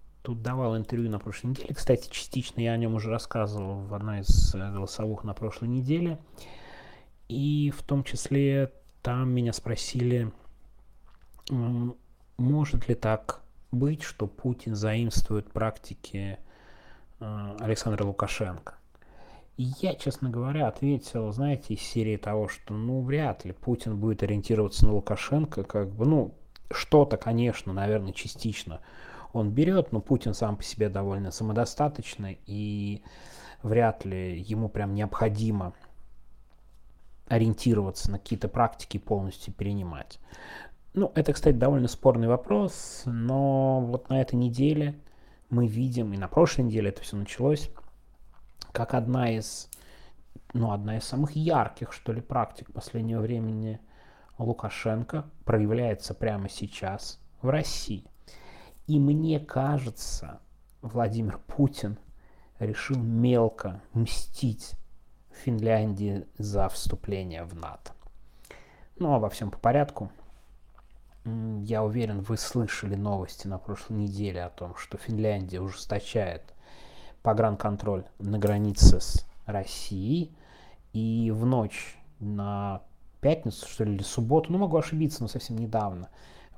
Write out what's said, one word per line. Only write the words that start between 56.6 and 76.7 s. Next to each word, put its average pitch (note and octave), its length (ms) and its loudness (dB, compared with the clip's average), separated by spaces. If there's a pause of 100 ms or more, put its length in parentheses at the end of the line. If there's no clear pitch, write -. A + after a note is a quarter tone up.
в B2+ 80 0
России. C3+ 560 -2 (800)
И D3+ 120 6
мне D3+ 400 4
кажется, C3+ 1000 -2 (400)
Владимир A2 680 -2
Путин A#2+ 500 2 (600)
решил A2 380 -2
мелко A2+ 840 4 (120)
мстить - 800 0 (580)
Финляндии G#2+ 960 0 (100)
за G2+ 300 2
вступление F2+ 760 -2
в E2+ 120 -12
нато. - 380 -12 (1040)
Ну, D#3 160 2
обо G#2+ 160 4
всем G2+ 220 -6
по - 60 -8
порядку. B2 540 2 (1120)
М, A2 400 -4
я A2 200 0
уверен, G#2+ 360 0
вы G#2 180 -2
слышали G#2 580 -2
новости G2 520 -4
на G2 100 -6
прошлой - 360 -8
неделе G2+ 500 -2
о F2 60 -8
том, F2+ 260 -12
что - 220 -10
Финляндия G2+ 640 -2
ужесточает F#2+ 920 -4 (720)